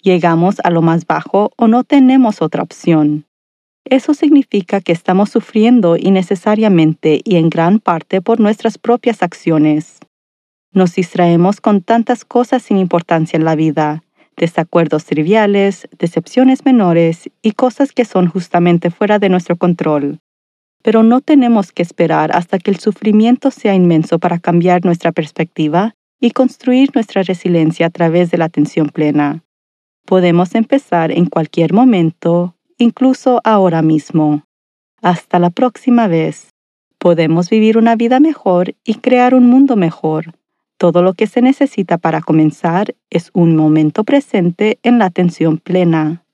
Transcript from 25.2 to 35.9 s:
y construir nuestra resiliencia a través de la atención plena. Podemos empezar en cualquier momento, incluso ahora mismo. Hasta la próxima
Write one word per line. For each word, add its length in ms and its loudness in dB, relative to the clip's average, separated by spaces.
y 100 0
construir 640 0
nuestra 280 -2
resiliencia 640 -2
a 40 -2
través 400 0
de 80 -4
la 80 -2
atención 420 -4
plena. 540 -4
Podemos 480 0
empezar 580 -2
en 140 0
cualquier 480 -2
momento, 800 0
incluso 680 0
ahora 380 2
mismo. 600 -2
Hasta 380 -2
la 120 2
próxima 580 -2